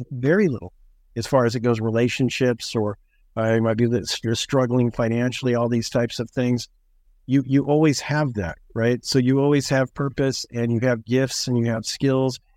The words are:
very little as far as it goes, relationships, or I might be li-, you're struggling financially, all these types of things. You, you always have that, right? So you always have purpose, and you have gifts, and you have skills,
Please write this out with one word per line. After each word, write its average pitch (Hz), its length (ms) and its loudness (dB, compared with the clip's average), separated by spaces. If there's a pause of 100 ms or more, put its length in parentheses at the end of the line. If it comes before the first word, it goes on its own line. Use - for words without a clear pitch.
(120)
very 151 340 2
little 113 260 -6 (440)
as 117 100 -4
far 131 180 4
as 117 120 2
it 120 40 -4
goes, 117 200 2
relationships, 117 960 0
or 104 200 -2 (380)
I 113 240 2
might 113 180 2
be 117 120 2
li-, 120 160 0 (180)
you're 117 140 0
struggling 123 560 0
financially, 120 640 -2
all 120 120 0
these 117 220 -2
types 120 300 -2
of 117 100 -8
things. 123 380 -2 (580)
You, 135 200 2
you 135 180 2
always 147 360 2
have 147 340 -2
that, 90 240 -6 (160)
right? 120 300 0
So - 140 0
you 131 220 4
always 143 280 2
have 135 260 0
purpose, 139 580 -2
and 117 200 -2
you 113 80 0
have 123 240 0
gifts, 127 440 -2
and 123 100 0
you 117 80 0
have 113 180 -4
skills, 131 540 -2 (180)